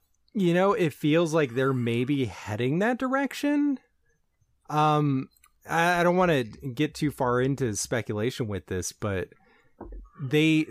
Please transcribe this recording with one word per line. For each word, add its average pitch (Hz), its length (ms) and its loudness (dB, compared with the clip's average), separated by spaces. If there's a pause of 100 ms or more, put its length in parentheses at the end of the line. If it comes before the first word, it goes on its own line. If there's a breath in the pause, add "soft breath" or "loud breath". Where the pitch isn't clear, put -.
(320)
You 175 220 2
know, 190 180 4
it 170 220 0
feels 156 400 2
like 147 200 0
they're 135 200 2
maybe 123 500 0
heading 117 540 -4
that 233 200 0
direction. 277 800 -2 (920)
Um, 151 580 2 (400)
I, 175 320 2
I - 20 2
don't 175 140 4
wanna 170 280 4
get 139 500 -6
too 151 160 -2
far 123 320 0
into 131 340 -2
speculation 113 720 -4
with 98 200 -6
this, 92 220 -4
but 98 380 -4 (920 soft breath)
they, 156 520 2